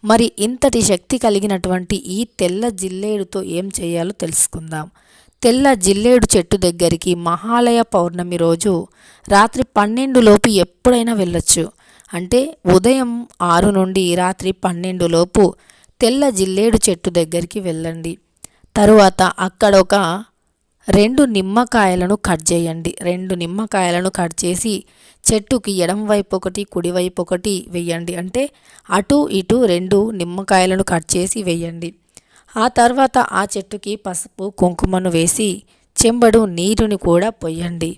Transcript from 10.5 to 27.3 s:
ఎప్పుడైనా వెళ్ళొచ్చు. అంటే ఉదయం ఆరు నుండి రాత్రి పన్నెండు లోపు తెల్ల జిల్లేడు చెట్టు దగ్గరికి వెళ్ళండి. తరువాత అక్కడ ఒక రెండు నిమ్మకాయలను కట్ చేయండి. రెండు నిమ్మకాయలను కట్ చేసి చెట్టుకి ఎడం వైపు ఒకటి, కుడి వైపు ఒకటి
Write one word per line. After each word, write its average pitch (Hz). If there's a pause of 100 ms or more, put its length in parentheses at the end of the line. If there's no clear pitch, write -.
ఎప్పుడైనా 233
వెళ్ళొచ్చు. 175 (480)
అంటే 180 (340)
ఉదయం 240 (320)
ఆరు 175
నుండి 185 (100)
రాత్రి 180
పన్నెండు 180
లోపు 170 (580)
తెల్ల 254
జిల్లేడు 196 (100)
చెట్టు 180
దగ్గరికి 170
వెళ్ళండి. 165 (640)
తరువాత 208 (160)
అక్కడ 196
ఒక 190 (960)
రెండు 214
నిమ్మకాయలను 196
కట్ 160
చేయండి. 165 (120)
రెండు 185
నిమ్మకాయలను 180
కట్ 170
చేసి 185 (500)
చెట్టుకి 214
ఎడం 185
వైపు 202
ఒకటి, 185
కుడి 175
వైపు 180
ఒకటి 180 (160)